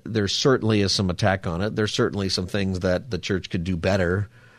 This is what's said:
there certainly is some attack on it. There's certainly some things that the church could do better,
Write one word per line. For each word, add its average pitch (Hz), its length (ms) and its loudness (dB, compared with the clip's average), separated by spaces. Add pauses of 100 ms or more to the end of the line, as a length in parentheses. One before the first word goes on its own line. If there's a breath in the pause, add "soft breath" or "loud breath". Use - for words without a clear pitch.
there 104 240 -2
certainly 110 520 2
is 95 120 2
some 95 180 0
attack 95 360 0
on 87 140 -2
it. 104 160 -4
There's 107 160 0
certainly 98 380 0
some 90 160 -2
things 95 340 -2
that 90 300 0
the 90 80 -4
church 92 320 -4
could 87 140 -2
do 92 120 0
better, 92 540 0 (280 soft breath)